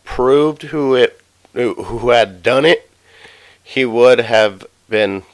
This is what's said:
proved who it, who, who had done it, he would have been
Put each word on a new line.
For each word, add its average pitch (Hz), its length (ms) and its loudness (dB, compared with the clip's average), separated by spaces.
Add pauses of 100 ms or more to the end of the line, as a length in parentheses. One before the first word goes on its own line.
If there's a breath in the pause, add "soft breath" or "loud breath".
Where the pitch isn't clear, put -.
proved 147 600 -2
who 143 320 -4
it, 123 260 0 (320)
who, 120 220 -4
who 110 340 -6
had 104 340 2
done 131 220 0
it, - 240 0 (760 soft breath)
he 131 220 -4
would 120 340 4
have 110 460 0 (240)
been 101 340 -2 (100)